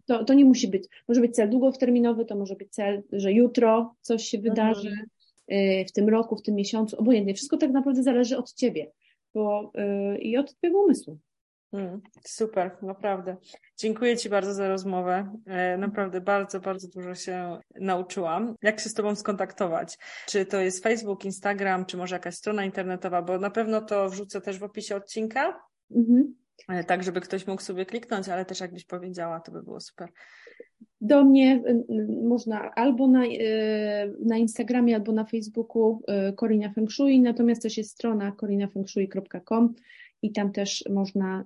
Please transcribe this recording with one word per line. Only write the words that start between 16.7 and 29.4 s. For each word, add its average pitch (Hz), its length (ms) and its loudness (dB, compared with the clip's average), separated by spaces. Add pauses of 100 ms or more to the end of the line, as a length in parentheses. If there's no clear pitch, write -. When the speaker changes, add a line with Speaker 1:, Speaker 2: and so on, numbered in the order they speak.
Speaker 2:
dużo 180 260 -12
się 180 440 -8 (220)
nauczyłam. 185 840 -4
Jak 214 180 0
się - 80 -8
z - 60 -12
tobą 208 200 -2
skontaktować? 190 840 -6 (280)
Czy 190 200 -2
to 196 140 -4
jest 185 220 -2
Facebook, 220 420 -2
Instagram, 196 640 -4
czy 185 100 -10
może 180 200 -6
jakaś 180 180 -10
strona 214 300 -4
internetowa? 185 580 -4
Bo 180 160 -4
na 196 120 -4
pewno 220 300 -2
to 202 300 -2
wrzucę 196 300 -10
też 190 180 -10
w 196 40 -14
opisie 208 340 -8
odcinka. 220 640 -4 (360)
Speaker 1:
Mhm. 240 380 4 (340)
Speaker 2:
E, 180 160 -4
tak, 185 180 0
żeby 180 180 -4
ktoś 190 260 -8
mógł 190 160 -6
sobie 190 240 -8
kliknąć, 220 420 -6
ale 185 160 -4
też 185 160 -10
jakbyś 175 240 -12
powiedziała, 180 560 -10